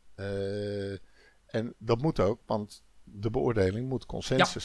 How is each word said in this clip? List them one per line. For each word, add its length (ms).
Eh, 800
en 320
dat 240
moet 180
ook, 260
want 360
de 260
beoordeling 580
moet 180
consensus 460